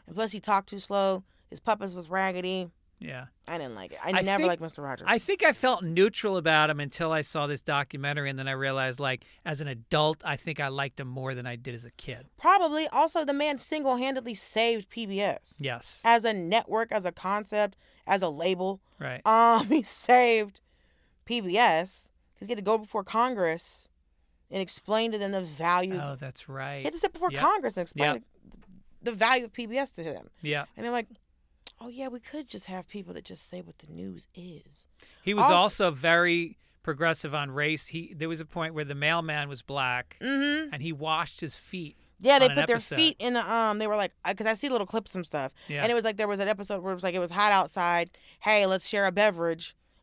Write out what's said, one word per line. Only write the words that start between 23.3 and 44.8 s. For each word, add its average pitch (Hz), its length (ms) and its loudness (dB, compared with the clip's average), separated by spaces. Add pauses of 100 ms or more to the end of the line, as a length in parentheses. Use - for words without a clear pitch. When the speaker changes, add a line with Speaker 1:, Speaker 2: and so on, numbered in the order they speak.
Speaker 1:
and 190 120 -6
explain 220 500 -2
to 214 80 -6
them 196 140 -4
the 190 80 -2
value. 175 600 0
Speaker 2:
Oh, 143 180 -8
that's 135 300 -14
right. 135 300 -8
Speaker 1:
He 135 60 -8
had 302 80 -2
to 339 60 -10
sit 381 140 -2
before 339 180 -2
Speaker 2:
Yep. 277 100 -4
Speaker 1:
Congress 302 360 2
and 180 60 -4
explain 147 300 0
Speaker 2:
Yep. - 100 -8 (800)
Speaker 1:
the, 240 80 -4
the 220 40 -8
value 240 300 2
of - 80 -16
P 233 140 -8
B 226 100 -4
S 269 140 -2
to 170 120 -12
them. 135 260 -10 (120)
Speaker 2:
Yeah. 147 240 -2 (100)
Speaker 1:
And - 100 -10
they're 240 60 -2
like, 233 160 -2 (720)
"Oh, 240 80 -14
yeah, 262 180 -10
we 247 140 -10
could 285 260 -12
just - 200 -14
have 185 200 -10
people 180 260 -14
that 170 120 -14
just - 240 -18
say 180 120 -12
what 170 180 -20
the 156 80 -20
news 165 460 -12
is." 175 540 -20 (340)
Speaker 2:
He 196 120 -2
was 208 100 4
Speaker 1:
Also 277 120 8
Speaker 2:
also 185 360 4
very 170 640 2 (240)
progressive 156 540 -2
on 143 160 -6
race. 147 360 -2
He, 165 280 -12
there 160 140 -6
was 165 100 -6
a 160 60 -12
point 160 280 -6
where 151 120 -6
the 143 100 -8
mailman 151 540 0
was 131 120 -12
black, 127 600 -4
Speaker 1:
Mm-hmm. 285 520 -2
Speaker 2:
and 135 80 -8
he 165 120 -6
washed 156 480 -4
his 156 140 -8
feet 170 420 -14 (220)
Speaker 1:
Yeah, 269 200 10
they 262 60 12
Speaker 2:
on - 60 6
an - 60 2
Speaker 1:
put 294 100 4
their 233 100 4
Speaker 2:
episode. - 180 -6
Speaker 1:
feet 320 240 4
in 247 140 0
the, 226 180 0
um, 220 280 2
they 214 80 0
were 214 100 0
like, 196 160 0 (120)
uh, 180 80 0
'cause 214 140 -2
I 220 60 2
see 269 160 -4
little 220 180 2